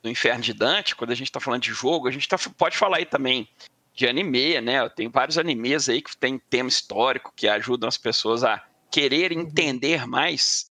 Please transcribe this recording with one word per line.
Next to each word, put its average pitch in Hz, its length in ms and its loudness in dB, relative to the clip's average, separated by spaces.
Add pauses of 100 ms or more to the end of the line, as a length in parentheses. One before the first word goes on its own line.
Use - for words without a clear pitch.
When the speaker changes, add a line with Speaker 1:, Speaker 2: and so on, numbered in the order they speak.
Speaker 1:
do 113 80 -6
Inferno 120 320 0
de 113 120 -2
Dante, 139 420 0
quando 120 160 -4
a 123 40 2
gente 127 160 -8
tá 131 80 -6
falando 123 220 -2
de 113 120 -2
jogo, 131 340 0
a 131 40 2
gente 139 160 -4
tá, 185 100 2 (200)
pode 165 200 2
falar 190 200 4
aí 170 80 0
também 127 420 0 (460)
de 127 140 2
anime, 139 540 2
né? 120 280 2
Tem 110 200 -6
vários 139 280 0
animes 143 520 0
aí 123 120 2
que - 140 -14
tem 131 240 -2 (100)
tema 127 200 0
histórico, 123 680 -2
que 110 140 2
ajudam 117 380 0
as 117 100 -2
pessoas 113 480 0
a 107 180 0 (260)
querer 151 440 0
Speaker 2:
Uhum. 165 80 -4
Speaker 1:
entender 151 680 -2
mais. 143 600 0 (120)